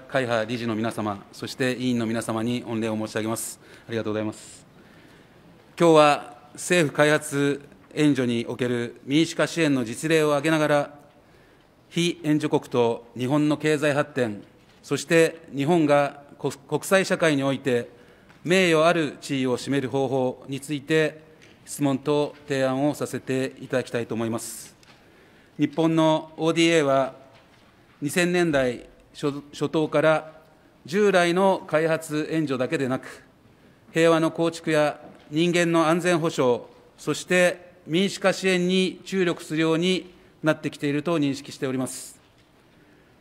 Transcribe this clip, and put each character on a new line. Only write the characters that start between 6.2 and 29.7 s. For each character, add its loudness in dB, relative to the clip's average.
政 0
府 -8
開 6
発 0
援 4
助 0
に -2
お -8
け -2
る -4
民 2
主 -8
化 0
支 -4
援 2
の 0
実 -6
例 4
を 2
挙 0
げ 0
な 2
が 2
ら、 0
非 -2
援 0
助 -2
国 -2
と 0
日 -4
本 2
の 0
経 0
済 0
発 -2
展、 -4
そ -4
し -8
て 2
日 -4
本 4
が 2
国-、 -4
国 -4
際 2
社 -2
会 2
に 0
お 0
い -4
て -2
名 4
誉 4
あ 6
る -2
地 -4
位 0
を 0
占 -8
め 0
る -6
方 0
法 -2
に -8
つ -10
い -4
て 0
質 -8
問 2
と -2
提 0
案 0
を -2
さ -6
せ -8
て -2
い -12
た -2
だ 0
き -18
た -4
い -6
と -8
思 -2
い -4
ま -4
す。 -14
日 0
本 0
の 2
オ 0
ー 2
デ 2
ィ 6
ー 4
エ 4
ー 4
は 2
二 -6
千 0
年 2
代 0
初-、 -6
初 -4
頭 0